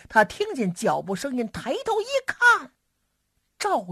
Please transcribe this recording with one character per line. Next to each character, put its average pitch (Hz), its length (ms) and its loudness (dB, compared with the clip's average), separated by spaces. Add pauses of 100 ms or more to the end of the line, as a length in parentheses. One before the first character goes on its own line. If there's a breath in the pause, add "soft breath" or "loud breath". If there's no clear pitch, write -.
他 220 160 4
听 415 320 -2
见 220 200 -2
脚 151 260 0
步 180 160 -6
声 269 180 -6
音， 233 160 -4
抬 - 220 -6 (100)
头 440 200 -2
一 - 20 -4 (220)
看， 427 460 4 (840)
赵 294 340 -2